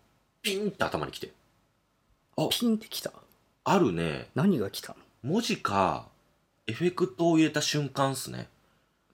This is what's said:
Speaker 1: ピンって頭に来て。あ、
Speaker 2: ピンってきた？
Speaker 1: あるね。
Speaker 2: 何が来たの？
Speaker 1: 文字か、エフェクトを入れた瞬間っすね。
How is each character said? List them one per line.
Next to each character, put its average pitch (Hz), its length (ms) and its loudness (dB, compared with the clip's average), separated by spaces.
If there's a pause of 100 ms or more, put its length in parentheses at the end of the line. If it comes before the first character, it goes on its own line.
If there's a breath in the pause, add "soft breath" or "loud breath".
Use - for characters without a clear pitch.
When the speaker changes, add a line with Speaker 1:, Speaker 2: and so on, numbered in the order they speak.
(420)
Speaker 1:
ピ 196 160 -2
ン 208 120 0
っ - 20 -14
て - 100 -4
頭 73 240 -2
に - 60 -12
来 - 80 -14
て。 - 100 -12 (1040)
あ、 156 140 0
Speaker 2:
ピ - 160 0
ン 220 100 4
っ - 20 -4
て - 100 -12
き - 120 -8
た？ - 120 -8 (500)
Speaker 1:
あ 175 160 4
る 131 140 4
ね。 82 420 -4
Speaker 2:
何 165 240 4
が 98 120 -2
来 - 100 -10
た - 140 -14
の？ - 40 -20 (240)
Speaker 1:
文 170 180 0
字 233 180 -4
か、 92 500 0 (580)
エ 117 60 -6
フ 160 140 -2
ェ 175 80 2
ク 180 120 2
ト 170 240 0
を 160 80 6
入 156 60 6
れ 147 60 2
た 151 100 -2
瞬 147 300 0
間 135 240 0
っ - 20 -6
す - 160 -8
ね。 120 160 -10 (640)